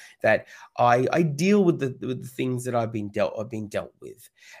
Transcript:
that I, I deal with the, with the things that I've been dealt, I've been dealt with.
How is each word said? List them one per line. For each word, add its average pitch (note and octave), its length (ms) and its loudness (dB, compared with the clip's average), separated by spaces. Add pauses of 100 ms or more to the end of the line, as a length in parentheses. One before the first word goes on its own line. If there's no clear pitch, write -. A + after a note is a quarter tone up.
(220)
that A2 260 2 (300)
I, B2 340 4
I E3+ 120 2
deal F3+ 400 2
with E3 160 2
the, C3 260 -4
with B2+ 160 -6
the - 80 -14
things B2+ 360 -4
that A#2+ 100 -4
I've A2+ 180 -2
been G#2 160 -6
dealt, G#2 300 -2
I've G#2 100 -8
been G#2+ 180 -8
dealt G2 320 -8
with. - 300 -20 (300)